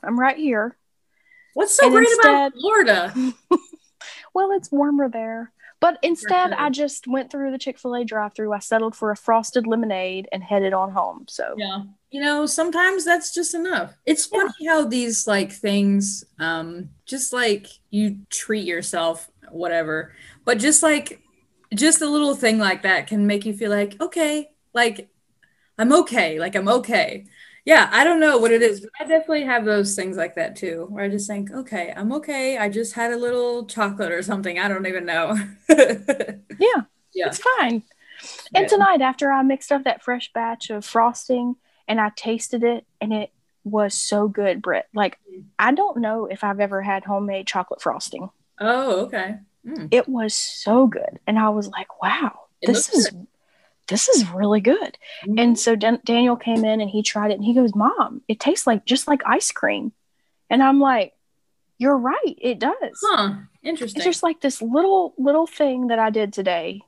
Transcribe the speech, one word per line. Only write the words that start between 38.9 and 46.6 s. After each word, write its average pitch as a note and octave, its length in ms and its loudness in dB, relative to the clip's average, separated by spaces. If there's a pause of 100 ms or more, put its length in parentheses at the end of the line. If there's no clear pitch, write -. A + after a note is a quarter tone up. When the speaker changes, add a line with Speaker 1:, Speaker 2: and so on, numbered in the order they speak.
Speaker 1:
after C4 300 0
I C4+ 120 4
mixed C4+ 280 0
up C#4 120 2
that C4 200 -2
fresh B3 300 -6
batch A3+ 360 -6
of G#3 160 -8
frosting A#3+ 720 0 (320)
and A3 120 0
I G#3+ 160 0
tasted A3+ 480 -4
it, A#3 220 0 (160)
and G#3+ 120 -4
it G#3+ 180 -4 (320)
was G#3 300 0
so G#3 340 0
good, G3+ 340 -2
Britt. - 320 -2
Like, G#3 240 -2 (140)
Speaker 2:
Mm. F#3 140 -18 (140)
Speaker 1:
I A3 140 4
don't F4 240 0
know A3 280 -2
if - 180 -8
I've G3+ 160 -4
ever G3 220 -2